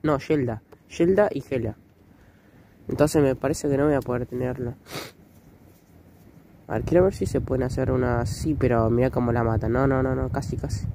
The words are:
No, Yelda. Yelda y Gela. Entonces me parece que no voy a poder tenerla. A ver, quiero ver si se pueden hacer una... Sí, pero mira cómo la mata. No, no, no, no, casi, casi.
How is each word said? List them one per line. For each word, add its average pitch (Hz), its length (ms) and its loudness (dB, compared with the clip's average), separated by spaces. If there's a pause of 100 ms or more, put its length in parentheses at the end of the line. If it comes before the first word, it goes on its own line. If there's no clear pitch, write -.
No, 151 160 2
Yelda. 131 440 -2 (260)
Yelda 190 420 2
y 139 120 -6
Gela. 113 340 -4 (1120)
Entonces 147 340 2
me 135 140 4
parece 147 340 -4
que 139 80 2
no 139 80 2
voy 151 100 2
a 131 60 0
poder 123 240 -4
tenerla. 127 500 -6 (1900)
A - 60 -6
ver, 110 100 -2
quiero 175 220 4
ver 196 80 2
si 196 120 -4
se 131 160 -2
pueden 131 220 -2
hacer 131 280 -2
una... 123 340 0
Sí, - 280 -2
pero 120 360 2
mira 123 200 2
cómo 123 220 0
la 117 120 2
mata. 113 240 0
No, 127 200 2
no, 131 160 2
no, 131 120 0
no, 131 140 -2
casi, - 280 -4
casi. - 380 -6